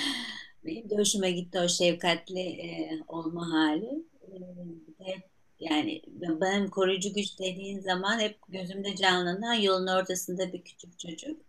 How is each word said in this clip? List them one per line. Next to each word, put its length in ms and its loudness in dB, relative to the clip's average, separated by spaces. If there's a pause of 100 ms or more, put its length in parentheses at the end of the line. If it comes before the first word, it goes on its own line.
(640)
Benim 240 -6
de 60 -2
hoşuma 340 4
gitti 300 -2
o 80 4
şefkatli, 720 2
e, 680 -6
olma 440 -4
hali. 540 2 (160)
E, 140 -20 (520)
bir 180 -18
de 180 -8 (360)
yani 420 -2 (400)
benim 280 2
koruyucu 440 2
güç 260 -2
dediğin 400 -6
zaman 400 0
hep 180 0 (120)
gözümde 460 -6
canlanan 580 2
yolun 340 4
ortasında 680 0
bir 80 -8
küçük 380 -20
çocuk. 500 -10